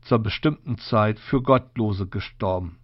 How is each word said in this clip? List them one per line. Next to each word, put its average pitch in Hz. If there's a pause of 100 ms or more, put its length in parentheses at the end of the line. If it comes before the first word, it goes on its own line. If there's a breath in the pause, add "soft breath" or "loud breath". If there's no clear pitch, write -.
zur 120
bestimmten 117
Zeit 107
für -
Gottlose 110
gestorben. 92